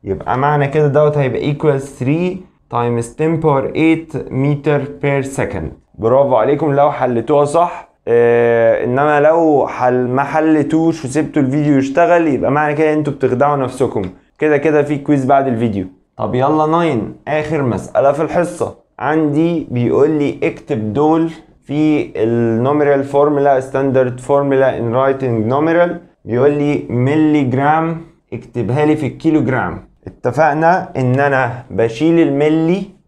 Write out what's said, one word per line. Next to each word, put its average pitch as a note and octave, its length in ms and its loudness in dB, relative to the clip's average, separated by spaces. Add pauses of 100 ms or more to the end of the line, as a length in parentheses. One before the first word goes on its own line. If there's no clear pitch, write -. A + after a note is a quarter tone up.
يبقى G2 340 -4
معنى C#3+ 300 0
كده D3+ 180 2
دوت D3 320 2
هيبقى C#3 360 -2
equals C#3+ 280 0
three E3 540 -4 (380)
times A#2+ 300 -2
ten D#3+ 380 -2
power C#3 220 2 (100)
eight D#3+ 420 0 (140)
meter C#3+ 500 0 (220)
per C#3 360 -2
second. G2 260 -6 (300)
برافو B2 420 2
عليكم C#3 360 0
لو C#3+ 180 4
حلتوها C3 540 0
صح. E3 460 -2 (180)
آه، A#2 760 4
انما C#3+ 360 2
لو D#3 480 4
حل-، B2 400 0
ما B2+ 140 -2
حلتوش D#3 840 0
وسبتوا D3 380 -2
الفيديو C#3+ 360 2
يشتغل E3+ 500 2
يبقى B2 220 0
معنى D3+ 240 0
كده D#3 180 0
انتوا D3 200 -2
بتخدعوا C3+ 440 0
نفسكم. B2 460 -4 (360)
كده D3+ 180 2
كده D3+ 260 2
في C#3+ 160 -2
كويز C#3 260 0
بعد C3+ 220 2
الفيديو. A2 400 -2 (300)
طب G#2+ 180 -6
يلا D3+ 320 0
ناين، D#3 480 -2 (140)
اخر D3+ 340 -4
مسألة B2 500 0
في D3 100 -2
الحصة D#3 520 -4 (240)
عندي، D#3 720 0
بيقول A#2+ 400 2
لي C#3+ 320 -2
اكتب G#2+ 500 -4
دول D#3+ 380 2 (340)
في D3+ 520 0
النوميرال B2 880 0
فورمولا، C#3 560 2
ستاندرد C3 600 0
فورمولا C3+ 580 2
ان A#2 160 -4
رايتنج C3 520 0
نوميرال. E3 540 0 (240)
بيقول A#2+ 260 2
لي D3 400 -2
ملي D3 540 2
جرام، D#3 560 0 (320)
اكتبها A#2+ 520 -4
لي D3+ 120 2
في D3 100 -4
الكيلو D#3 380 0
جرام. G2 440 -4 (180)
اتفقنا D3+ 880 0
ان B2+ 240 0
انا C3 500 -2
بشيل D3+ 580 2
الملي D#3+ 540 0 (240)